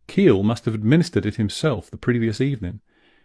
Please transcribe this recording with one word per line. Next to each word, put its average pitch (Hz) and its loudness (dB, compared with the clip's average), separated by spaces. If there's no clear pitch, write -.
Keel 131 4
must 113 -2
have 113 -2
administered 110 0
it 104 -4
himself 113 -4
the 110 -14
previous 117 -2
evening, 110 -4